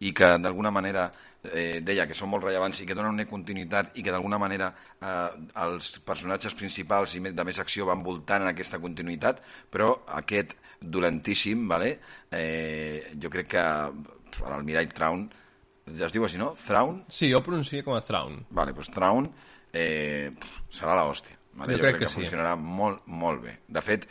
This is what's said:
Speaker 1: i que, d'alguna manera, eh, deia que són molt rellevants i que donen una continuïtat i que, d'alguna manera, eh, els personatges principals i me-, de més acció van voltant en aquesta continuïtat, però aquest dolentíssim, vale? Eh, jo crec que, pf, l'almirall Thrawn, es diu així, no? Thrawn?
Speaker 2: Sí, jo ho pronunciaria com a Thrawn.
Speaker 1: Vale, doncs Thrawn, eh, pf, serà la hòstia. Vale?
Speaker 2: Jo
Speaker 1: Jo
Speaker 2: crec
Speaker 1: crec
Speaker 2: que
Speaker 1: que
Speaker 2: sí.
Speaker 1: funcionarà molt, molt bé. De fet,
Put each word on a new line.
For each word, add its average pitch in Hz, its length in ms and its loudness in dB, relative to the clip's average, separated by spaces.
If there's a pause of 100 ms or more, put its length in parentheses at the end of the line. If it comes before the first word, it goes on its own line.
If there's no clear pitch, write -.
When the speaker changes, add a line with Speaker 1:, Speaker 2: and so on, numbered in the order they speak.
Speaker 1:
i 95 140 -2
que, 90 240 12
d'alguna 92 340 2
manera, 95 380 2 (320)
eh, 85 420 -2
deia 92 240 2
que 76 80 -10
són 98 140 -6
molt 101 160 0
rellevants 95 340 0
i 95 80 -10
que 95 80 -2
donen 107 160 0
una 107 160 -2
continuïtat 95 720 -2
i - 40 -6
que, 95 120 0
d'alguna 98 260 0
manera, 95 300 0 (320)
eh, 90 260 -2 (360)
els 87 360 -4
personatges 95 560 -4
principals 98 600 0
i 90 40 -6
me-, 95 120 -6
de 87 120 -2
més 90 160 -4
acció 101 260 -4
van 90 160 2
voltant 90 400 0
en 95 60 2
aquesta 90 320 -4
continuïtat, 85 600 -2 (280)
però 107 200 4 (160)
aquest 98 480 -2 (260)
dolentíssim, 92 880 0
vale? 90 300 2 (320)
Eh, 78 880 -4
jo 80 100 -6
crec 87 200 -4
que, 90 140 4 (680)
pf, - 160 -6
l'almirall 76 480 0
Thrawn, 82 320 0 (600)
es 82 280 -4
diu 113 100 2
així, 90 140 -2
no? 131 140 -2 (140)
Thrawn? 127 420 2
Speaker 2:
Sí, 151 240 2
jo 127 80 6
ho 127 40 0
pronunciaria 147 400 -4
com 127 120 0
a 110 80 -2
Thrawn. 76 460 -4
Speaker 1:
Vale, 76 260 0
doncs 73 180 -12
Thrawn, 110 340 4 (440)
eh, 76 580 -2
pf, - 400 -12
serà - 240 0
la 87 140 6
hòstia. - 280 -8 (220)
Vale? 113 160 -2
Speaker 2:
Jo - 40 2
Speaker 1:
Jo - 40 0
Speaker 2:
crec 135 140 6
Speaker 1:
crec - 20 -2
Speaker 2:
que - 80 0
Speaker 1:
que - 60 -2
Speaker 2:
sí. - 80 -4
Speaker 1:
funcionarà 85 340 0
molt, 92 520 -2
molt 82 360 -2
bé. 57 140 -14 (100)
De - 160 -4
fet, 107 280 0